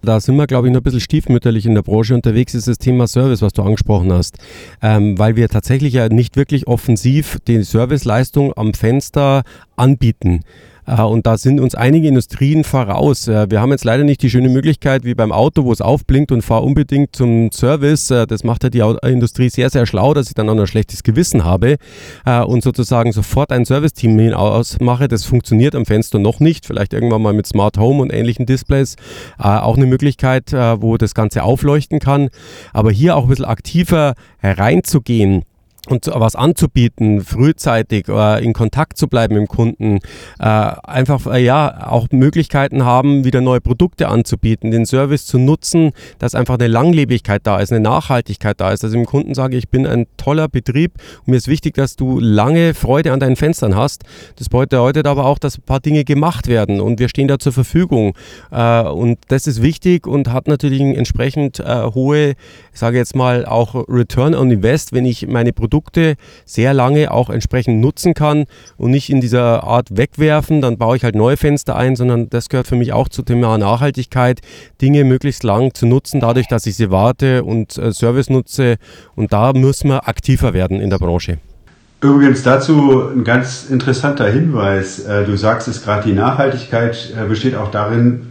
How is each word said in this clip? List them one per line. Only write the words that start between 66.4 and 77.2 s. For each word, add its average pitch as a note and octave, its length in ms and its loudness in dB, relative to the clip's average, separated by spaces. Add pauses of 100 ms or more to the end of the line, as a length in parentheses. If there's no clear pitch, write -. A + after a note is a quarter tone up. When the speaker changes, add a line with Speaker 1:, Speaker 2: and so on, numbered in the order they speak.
Speaker 1:
sehr B2 280 0
lange C#3 380 2
auch A#2+ 180 -2
entsprechend A2+ 520 -2
nutzen D3+ 320 0
kann D3+ 320 0 (320)
und A#2+ 140 -2
nicht C#3 180 0
in C#3 100 2
dieser A#2+ 460 0
Art A#2 320 -2
wegwerfen, D3+ 640 0
dann A#2+ 160 -2
baue A#2 180 0
ich B2 80 -4
halt A2+ 120 -2
neue A#2 200 2
Fenster D3 400 -2
ein, B2+ 220 0
sondern A#2+ 320 0
das A#2 180 -6
gehört B2+ 200 -4
für B2 100 -2
mich A#2+ 160 -2
auch B2+ 160 -2
zum - 160 -10
Thema A#2+ 320 0
Nachhaltigkeit, B2 840 -2 (420)
Dinge C#3+ 220 4
möglichst C3 400 0
lang A#2+ 300 0
zu - 120 -2
nutzen, B2+ 360 0
dadurch, A#2+ 260 0
dass A#2 180 -2
ich G2+ 120 -6
sie G#2 140 0
warte B2+ 520 0